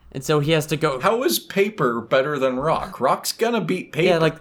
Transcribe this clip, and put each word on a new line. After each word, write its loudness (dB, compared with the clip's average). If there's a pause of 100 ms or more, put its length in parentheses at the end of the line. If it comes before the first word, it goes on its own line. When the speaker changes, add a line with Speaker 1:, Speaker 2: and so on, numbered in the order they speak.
(100)
Speaker 1:
and -10
so 2
he 2
has 2
to -2
go -2
Speaker 2:
How 2
is 0
paper -2
better 0
than 0
rock? -2
Rock's 0
gonna 0
beat -6
paper. 0
Speaker 1:
Yeah, 4
like, 2